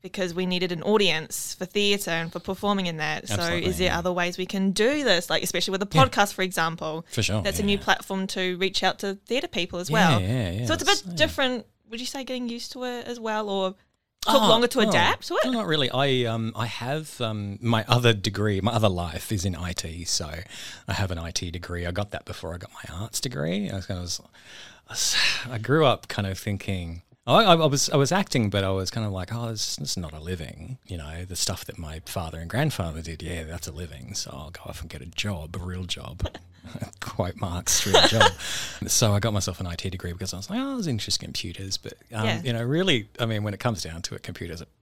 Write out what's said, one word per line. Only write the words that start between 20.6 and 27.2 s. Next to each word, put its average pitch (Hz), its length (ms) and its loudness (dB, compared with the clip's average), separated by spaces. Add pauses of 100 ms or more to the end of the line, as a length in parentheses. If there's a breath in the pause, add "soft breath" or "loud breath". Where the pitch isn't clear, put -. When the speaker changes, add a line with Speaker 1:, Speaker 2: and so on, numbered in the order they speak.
Speaker 2:
I - 60 -4
have 95 180 0
an 85 80 -2
I 82 120 -6
T 85 200 -6
degree. 87 360 -6
I 87 60 -2
got 101 180 -4
that - 140 -8
before 87 300 -10
I 87 40 -10
got 82 140 -14
my - 220 -14
arts 98 260 -6
degree. 92 500 -2
I 98 60 -4
was 92 100 -6
kind 92 140 -4
of, 87 200 -6 (680 loud breath)
I - 40 -14
was, - 240 0 (340 loud breath)
I 120 80 -4
grew 143 280 6
up 113 220 4
kind 101 180 -2
of 95 120 -4
thinking, 90 640 -4 (240)